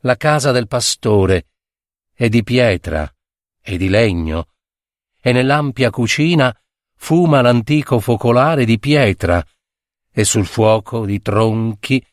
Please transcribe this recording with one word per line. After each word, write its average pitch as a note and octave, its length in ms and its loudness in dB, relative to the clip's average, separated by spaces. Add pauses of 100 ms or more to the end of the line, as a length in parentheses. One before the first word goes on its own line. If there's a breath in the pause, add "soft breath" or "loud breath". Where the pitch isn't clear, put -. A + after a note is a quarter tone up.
La B2 140 0
casa D3 360 0
del A#2+ 160 0
pastore G2 800 0 (640)
è A#2+ 160 -2
di A2 160 2
pietra F#2 680 -2 (480)
e F#2+ 160 -10
di F#2 120 -2
legno E2+ 600 -2 (720)
e B2+ 120 0
nell'ampia C3 580 0
cucina C#3 680 0 (380)
fuma D#3+ 460 2
l'antico B2 580 0
focolare B2 680 0
di A2+ 140 2
pietra G2+ 680 0 (680)
e - 120 -2
sul G#2 220 0
fuoco A2 580 0
di G2+ 160 -4
tronchi A2+ 920 -2